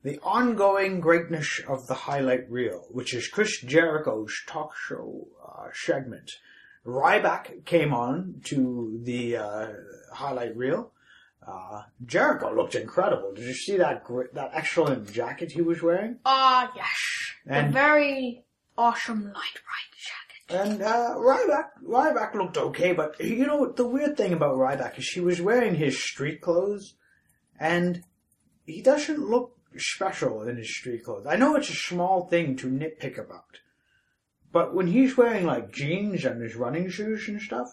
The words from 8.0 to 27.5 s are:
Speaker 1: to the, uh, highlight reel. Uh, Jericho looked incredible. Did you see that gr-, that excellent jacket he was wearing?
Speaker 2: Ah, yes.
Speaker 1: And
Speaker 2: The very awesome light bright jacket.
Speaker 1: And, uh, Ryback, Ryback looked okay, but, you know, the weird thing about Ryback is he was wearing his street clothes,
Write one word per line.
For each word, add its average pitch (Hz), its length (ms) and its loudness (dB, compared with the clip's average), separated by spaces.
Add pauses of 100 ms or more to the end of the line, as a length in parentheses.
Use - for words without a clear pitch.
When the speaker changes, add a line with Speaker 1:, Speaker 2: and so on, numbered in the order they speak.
Speaker 1:
to 120 580 -2
the, 120 340 -2
uh, 107 300 -6 (460)
highlight 123 420 -6
reel. 143 360 -2 (540)
Uh, 95 380 -14 (220)
Jericho 196 480 2
looked - 220 0
incredible. 143 580 0
Did 113 120 -12
you 127 80 -8
see 196 240 -2
that 156 260 2
gr-, 123 200 -4 (100)
that 135 200 -8
excellent 143 580 0
jacket 117 420 -6
he 170 80 -2
was 165 200 0
wearing? 190 440 0
Speaker 2:
Ah, 254 500 4
yes. - 120 -6 (580)
Speaker 1:
And 143 240 2
Speaker 2:
The - 40 0
very 277 680 4 (340)
awesome - 480 2
light 101 80 -14
bright - 640 -10
jacket. - 720 -6
Speaker 1:
And, 196 100 -4
uh, 233 360 0
Ryback, 285 520 4 (160)
Ryback 240 480 4
looked 185 240 -2
okay, 160 360 2
but, 156 260 -2
you 226 260 2
know, 294 260 2
the 247 160 2
weird 294 280 0
thing 202 160 2
about 147 260 2
Ryback 131 420 0
is 135 100 -6
he 185 120 -6
was 175 200 2
wearing 214 340 4
his 147 260 0
street - 400 -6
clothes, 196 540 0 (640)